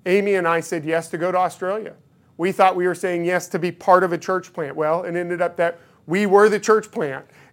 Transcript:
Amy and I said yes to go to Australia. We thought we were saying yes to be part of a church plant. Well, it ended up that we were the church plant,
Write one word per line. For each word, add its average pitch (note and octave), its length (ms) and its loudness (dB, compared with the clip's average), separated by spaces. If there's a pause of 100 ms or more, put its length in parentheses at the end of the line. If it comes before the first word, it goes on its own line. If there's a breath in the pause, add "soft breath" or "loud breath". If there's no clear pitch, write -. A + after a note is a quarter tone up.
Amy G3+ 300 2
and F3+ 120 0
I E3 140 2
said E3 240 -6
yes D#3+ 260 -2
to F3 60 -8
go F3 160 -2
to F3+ 60 0
Australia. F#3 560 -4 (420 soft breath)
We F#3 160 -2
thought F#3+ 240 4
we F3 100 0
were F3+ 80 0
saying F3 300 -4
yes F3 240 -2
to F#3 100 -6
be E3+ 140 -4
part F3+ 320 4
of E3+ 80 -2
a E3+ 60 -4
church F#3 340 -6
plant. C#3+ 240 -8
Well, D#3 280 -2
it E3+ 120 -6
ended F3 240 -4
up E3+ 160 -2
that E3+ 240 -2 (260 soft breath)
we G3 200 0
were G3+ 240 6
the G#3 100 -2
church G#3+ 300 0
plant, C#3+ 340 -8 (280 soft breath)